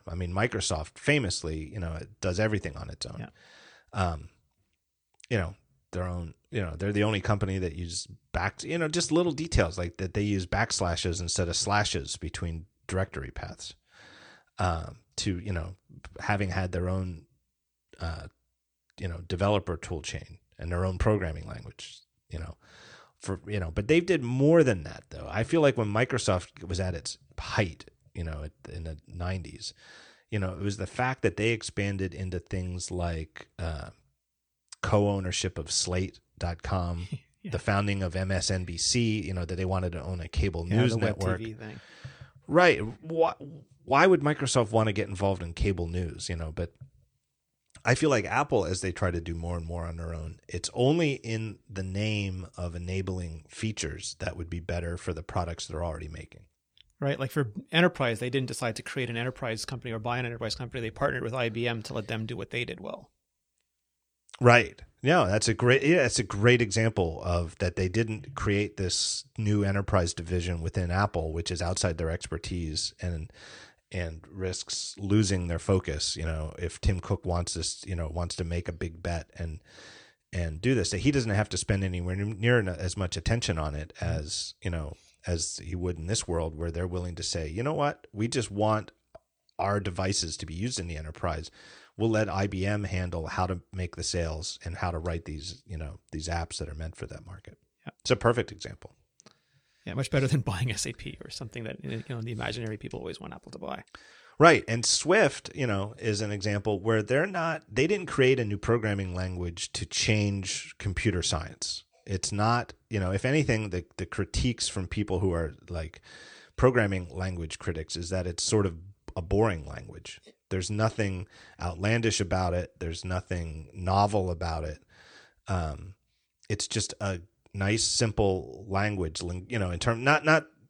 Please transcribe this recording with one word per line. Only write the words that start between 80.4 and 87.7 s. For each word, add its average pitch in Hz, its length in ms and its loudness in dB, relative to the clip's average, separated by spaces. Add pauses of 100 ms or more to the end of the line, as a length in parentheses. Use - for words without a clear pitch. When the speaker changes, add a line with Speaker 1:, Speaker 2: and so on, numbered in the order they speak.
Speaker 1:
do 123 160 4
this, 92 140 2
that 95 100 0
he 127 100 4
doesn't 127 200 2
have 101 200 2
to 90 60 -2
spend 98 260 2
anywhere 90 320 0
n-, 101 240 -4
near 120 220 6
n-, 98 80 0
as 87 280 -4
much 95 200 -2
attention 107 420 0
on 76 160 -2
it 76 220 -8
Speaker 2:
Mm-hmm. 82 240 0
Speaker 1:
as, - 420 -6
you 95 80 -2
know, 78 240 -4 (300)
as - 380 -2
he 87 140 -6
would 87 220 -2
in 82 80 -8
this 104 200 -2
world 80 300 0
where 82 160 -2
they're 87 140 -2
willing 90 280 -4
to - 80 -8
say, 80 260 -4
"You 92 140 -4
know 151 120 0